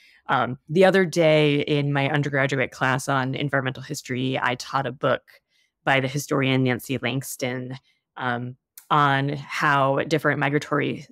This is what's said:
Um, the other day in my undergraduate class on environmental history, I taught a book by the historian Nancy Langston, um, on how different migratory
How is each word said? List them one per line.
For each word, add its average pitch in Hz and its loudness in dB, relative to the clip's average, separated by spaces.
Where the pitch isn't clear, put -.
Um, 127 0
the 180 4
other 190 6
day 156 4
in 143 0
my 139 2
undergraduate 139 0
class 131 -2
on 135 0
environmental 131 -4
history, 131 -6
I 123 -2
taught 139 -4
a 123 -6
book 131 -2
by 135 4
the 131 0
historian 135 0
Nancy 127 -2
Langston, 127 -6
um, 123 -6
on 143 4
how 139 0
different 147 0
migratory 143 -2